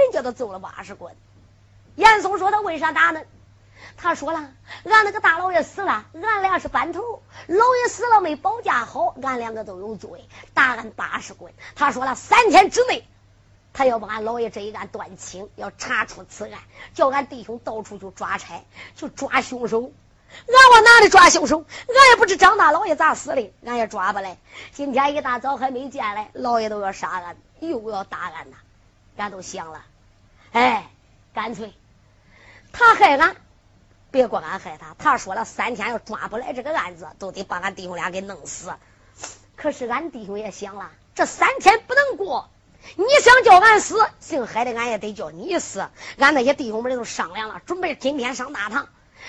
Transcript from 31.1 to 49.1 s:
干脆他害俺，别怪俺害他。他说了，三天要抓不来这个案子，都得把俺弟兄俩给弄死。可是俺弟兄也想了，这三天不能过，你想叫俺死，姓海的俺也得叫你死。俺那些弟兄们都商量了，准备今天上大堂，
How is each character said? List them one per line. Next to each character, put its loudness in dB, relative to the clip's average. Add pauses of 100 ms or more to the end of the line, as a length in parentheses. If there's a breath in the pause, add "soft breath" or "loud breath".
干 -8
脆 -14 (960 soft breath)
他 6
害 6
俺， 2 (760)
别 2
怪 -6
俺 -10
害 -16
他。 -20
他 2
说 -10
了， -6
三 -8
天 -6
要 -6
抓 -12
不 -10
来 -10
这 -12
个 -8
案 -8
子， -20 (100)
都 -12
得 -14
把 -10
俺 -8
弟 -18
兄 -12
俩 -8
给 -10
弄 -16
死。 -16 (840 loud breath)
可 -6
是 -12
俺 -6
弟 -16
兄 -12
也 -12
想 -16
了， -18 (240)
这 -2
三 -2 (120)
天 4
不 -6
能 2
过， -6 (460 loud breath)
你 -2 (180)
想 8
叫 10
俺 6
死， 0 (140)
姓 -6
海 -4
的 -6
俺 -6
也 -4
得 -12
叫 -12
你 -6
死。 -8 (300 loud breath)
俺 2
那 0
些 2
弟 -8
兄 -6
们 -6
都 -8
商 -8
量 -10
了， -16
准 -8
备 -6
今 -6
天 -6
上 -12
大 -8
堂， -6 (400 loud breath)